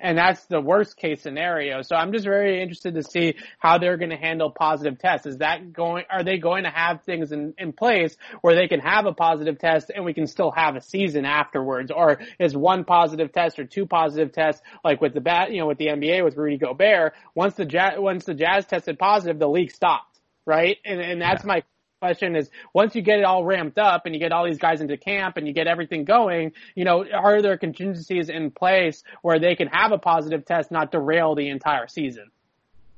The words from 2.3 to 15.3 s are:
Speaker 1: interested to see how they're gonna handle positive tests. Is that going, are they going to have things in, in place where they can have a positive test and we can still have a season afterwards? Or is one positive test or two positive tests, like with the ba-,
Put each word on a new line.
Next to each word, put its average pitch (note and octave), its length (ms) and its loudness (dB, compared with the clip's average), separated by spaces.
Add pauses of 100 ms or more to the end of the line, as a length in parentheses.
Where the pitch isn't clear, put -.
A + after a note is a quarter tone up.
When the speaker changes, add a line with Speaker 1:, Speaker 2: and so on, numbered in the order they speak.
Speaker 1:
interested F3 340 -10
to D#3 80 -4
see E3 340 -2 (220)
how E3 200 4
they're F3+ 180 0
gonna E3 220 -6
handle D#3+ 320 -4
positive D3 480 -2
tests. E3+ 280 -2
Is C3 120 -10
that E3 340 -4
going, E3+ 380 -6
are F#3 140 -4
they F#3+ 120 -2
going F3 280 -2
to E3 60 -4
have E3 340 -2
things D#3+ 280 -6
in, D3 260 -8
in E3+ 140 -8
place G3 440 0 (260)
where E3+ 120 6
they F3 140 4
can D#3+ 120 0
have G3+ 260 2
a F3+ 60 0
positive D#3 460 0
test D#3+ 360 0
and G3 100 -6
we E3+ 80 -4
can D#3 140 -2
still D#3+ 240 0
have D#3 260 0
a B2+ 40 -8
season E3 440 -2
afterwards? C3+ 680 -2
Or D3+ 300 2 (180)
is D3+ 180 0
one F3+ 280 2
positive D#3+ 480 2
test F3 260 -2
or C#3 60 -8
two G3 220 -6
positive D#3 460 0
tests, D#3 280 0 (220)
like D3 180 2
with C3+ 140 0
the C#3+ 60 -2
ba-, F3 300 0